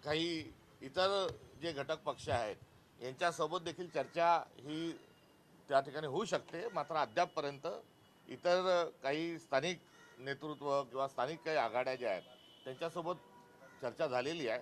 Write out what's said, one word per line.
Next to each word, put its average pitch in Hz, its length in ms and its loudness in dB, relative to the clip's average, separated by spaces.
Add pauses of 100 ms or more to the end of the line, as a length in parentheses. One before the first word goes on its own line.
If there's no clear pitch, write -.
काही 160 480 0 (280)
इतर 185 460 2 (340)
जे 170 100 -2
घटक 147 280 -2
पक्ष - 300 -6
आहेत 117 260 2 (480)
यांच्यासोबत 156 560 0
देखील 170 300 -6
चर्चा 160 540 4 (140)
ही 156 340 -6 (800)
त्या 139 100 6
ठिकाणी 143 280 -4
होऊ 156 180 0
शकते, 170 440 -4
मात्र 165 260 -4
अद्यापपर्यंत 143 720 0 (600)
इतर 175 600 4 (140)
काही 160 360 0
स्थानिक 151 400 2 (380)
नेतृत्व 139 680 -2
किंवा 131 240 -2
स्थानिक 139 320 -2
काही 156 180 0
आघाड्या 123 380 2
ज्या 120 160 0
आहेत 90 120 -2 (400)
त्यांच्यासोबत 165 520 -4 (680)
चर्चा 135 260 -2
झालेली 131 400 0
आहे. 113 140 0